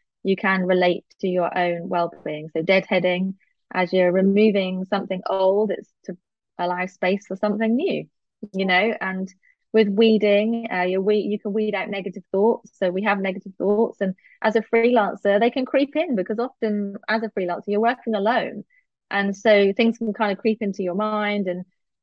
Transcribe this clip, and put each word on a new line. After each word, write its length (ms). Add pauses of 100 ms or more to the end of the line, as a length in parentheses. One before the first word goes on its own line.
(240)
you 120
can 300
relate 400 (160)
to 60
your 280
own 320
well-being. 680
So 100
deadheading, 720 (360)
as 220
you're 180
removing 760
something 440
old, 400
it's 180 (180)
to 120 (400)
allow 300
space 400
for 80
something 400
new, 300 (480)
you 120
know, 340
and 320 (400)
with 180
weeding, 840
uh, 80
you 180
we-, 200
you 180
can 160
weed 220
out 140
negative 420
thoughts. 480
So 100
we 140
have 160
negative 400
thoughts, 420
and 140 (260)
as 140
a 60
freelancer, 760
they 120
can 140
creep 300
in 200
because 240
often 560 (120)
as 140
a 80
freelancer, 380
you're 140
working 340
alone. 480 (480)
And 260
so 360
things 260
can 140
kind 180
of 80
creep 220
into 200
your 140
mind 520
and 180 (380)